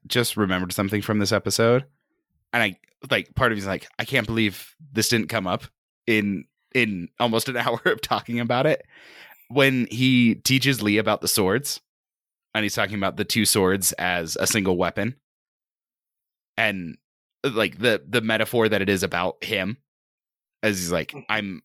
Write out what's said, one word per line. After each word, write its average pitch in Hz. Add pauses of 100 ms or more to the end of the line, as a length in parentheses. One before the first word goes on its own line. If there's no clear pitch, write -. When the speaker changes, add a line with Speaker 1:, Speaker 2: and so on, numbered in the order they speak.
Speaker 1:
just 120
remembered 92
something 101
from 104
this 101
episode, 113 (640)
and 120
I, 98 (320)
like, 101
part 123
of 107
me -
is 98
like, 92 (120)
"I 117
can't 123
believe 110 (160)
this 110
didn't 110
come 107
up 92 (420)
in, 104 (280)
in 104 (100)
almost 113
an 131
<laughs> -
hour 120
of -
talking 117
about 120
it." - (640)
When 131
he 123
teaches 131
Lee 104
about 107
the -
swords, 107 (760)
and 107
he's 101
talking 104
about 95
the 101
two 107
swords 95
as 87
a 95
single 95
weapon, 98 (1400)
and, 98 (460)
like, 110
the, 107
the 120
metaphor 110
that 104
it 98
is 95
about 87
him, 101 (840)
as 104
he's 87
like, 82
Speaker 2:
Mm-hmm. - (100)
Speaker 1:
"I'm, 101